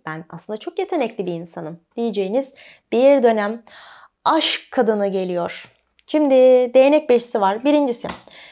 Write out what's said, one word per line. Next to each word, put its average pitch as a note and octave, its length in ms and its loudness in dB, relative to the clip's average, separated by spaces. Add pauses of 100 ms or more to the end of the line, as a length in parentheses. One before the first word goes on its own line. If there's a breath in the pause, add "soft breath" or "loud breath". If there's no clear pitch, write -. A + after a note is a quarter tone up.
Ben D#3+ 240 -12
aslında G#3 280 -14
çok E4+ 220 -10
yetenekli C4 460 -6
bir F3 80 -6
insanım." E3+ 460 -14 (160)
diyeceğiniz A3+ 580 -4 (380 loud breath)
bir B3 320 4
dönem A3+ 400 0 (640 loud breath)
aşk - 460 -2
kadını G#3+ 360 0
geliyor. F3+ 680 -6 (320)
Şimdi D4 280 2 (380)
değnek C#4+ 360 4
beşisi A#3+ 320 0
var. G3+ 220 0
Birincisi, C#4+ 440 0 (440 loud breath)